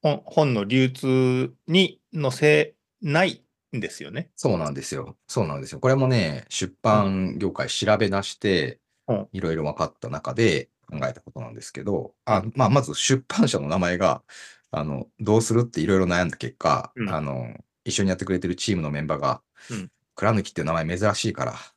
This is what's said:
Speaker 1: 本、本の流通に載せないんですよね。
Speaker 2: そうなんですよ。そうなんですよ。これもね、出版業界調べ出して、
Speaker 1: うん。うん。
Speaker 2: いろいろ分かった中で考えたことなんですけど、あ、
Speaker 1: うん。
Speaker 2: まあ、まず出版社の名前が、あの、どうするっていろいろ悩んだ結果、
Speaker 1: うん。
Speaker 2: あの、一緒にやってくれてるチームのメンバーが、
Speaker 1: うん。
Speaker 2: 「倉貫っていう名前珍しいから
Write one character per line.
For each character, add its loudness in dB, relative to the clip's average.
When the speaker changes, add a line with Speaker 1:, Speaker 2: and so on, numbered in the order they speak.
Speaker 1:
本、 0
本 2
の 2
流 2
通 0
に 2
載 0
せ 4
な 2
い -4
ん -4
で -6
す -14
よ -14
ね。 -10
Speaker 2:
そ 0
う -2
な -4
ん -6
で -10
す -8
よ。 -10
そ -2
う -2
な -6
ん -8
で -12
す -16
よ。 -14
こ 2
れ 4
も 2
ね、 0
出 -6
版 2
業 -2
界 -6
調 2
べ 2
出 -2
し -10
て、 0
Speaker 1:
う 2
ん。 -2
う -2
ん。 -12
Speaker 2:
い -6
ろ -2
い -2
ろ -4
分 -4
か -2
っ -10
た -10
中 -8
で 2
考 -12
え -6
た -16
こ -20
と -14
な -12
ん -16
で -16
す -16
け -12
ど、 -4
あ、 2
Speaker 1:
う -4
ん。 -8
Speaker 2:
ま 4
あ、 4
ま 6
ず -6
出 0
版 2
社 0
の -4
名 0
前 0
が、 2
あ -4
の、 -6
ど 4
う 4
す 0
る 4
っ 2
て -6
い 0
ろ 4
い 6
ろ 4
悩 2
ん -2
だ -8
結 -10
果、 0
Speaker 1:
う -6
ん。 -6
Speaker 2:
あ -2
の、 -6
一 -6
緒 2
に 4
や 2
っ -12
て -4
く -2
れ 2
て -4
る 0
チ 0
ー 0
ム -2
の -2
メ -4
ン -4
バ 0
ー -6
が、 -2
Speaker 1:
う -8
ん。 -10
Speaker 2:
「倉 2
貫 0
っ -20
て -6
い -2
う -2
名 0
前 -2
珍 2
し -2
い -4
か -4
ら -6